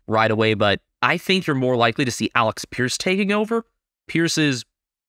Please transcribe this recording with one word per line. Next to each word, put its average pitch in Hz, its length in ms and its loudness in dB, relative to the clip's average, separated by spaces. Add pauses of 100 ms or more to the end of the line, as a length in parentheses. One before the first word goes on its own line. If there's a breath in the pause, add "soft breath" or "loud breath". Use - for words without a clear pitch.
right 110 240 2
away, 110 240 2
but 101 260 2 (220)
I 151 160 2
think 185 260 0
you're 151 100 0
more 127 200 0
likely 117 300 2
to 120 60 0
see - 220 -4
Alex 113 320 0
Pierce - 320 -4
taking 190 340 -2
over. 214 340 -2 (420)
Pierce 160 320 0
is 139 260 0 (440)